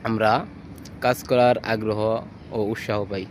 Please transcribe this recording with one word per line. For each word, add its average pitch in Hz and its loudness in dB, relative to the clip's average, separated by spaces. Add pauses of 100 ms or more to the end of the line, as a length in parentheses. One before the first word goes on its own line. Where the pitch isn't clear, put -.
আমরা 107 4 (680)
কাজ 123 2 (100)
করার 123 6 (160)
আগ্রহ 107 0 (560)
ও - -2 (140)
উৎসাহ 107 -2
পাই। 95 -6